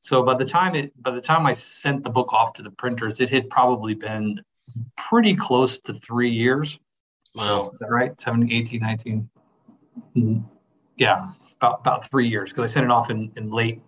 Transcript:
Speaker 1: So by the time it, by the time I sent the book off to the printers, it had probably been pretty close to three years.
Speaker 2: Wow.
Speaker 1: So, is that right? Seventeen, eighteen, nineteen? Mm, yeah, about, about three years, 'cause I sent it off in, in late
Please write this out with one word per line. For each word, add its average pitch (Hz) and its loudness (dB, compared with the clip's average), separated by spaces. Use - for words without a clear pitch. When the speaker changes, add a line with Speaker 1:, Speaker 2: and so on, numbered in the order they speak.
Speaker 1:
So 127 2
by 127 4
the 127 0
time 175 0
it, 143 -4
by 131 -4
the 123 -6
time 160 2
I - 2
sent 139 -4
the 117 -6
book 123 0
off 113 2
to - -20
the 104 -16
printers, 113 -6
it 127 0
had 131 0
probably 113 2
been 107 -6
pretty 220 4
close 127 2
to 113 -10
three 120 -2
years. 127 0
Speaker 2:
Wow. 113 -8
Speaker 1:
So, 104 0
is - -20
that - -10
right? 123 -2
Seventeen, 117 0
eighteen, 117 -2
nineteen? 110 -4
Mm, 113 2
yeah, 104 2
about, 120 2
about 123 -2
three 123 2
years, 101 -4
'cause 120 -2
I 117 -2
sent 127 0
it 123 2
off 113 2
in, 110 -4
in 110 -8
late 113 -2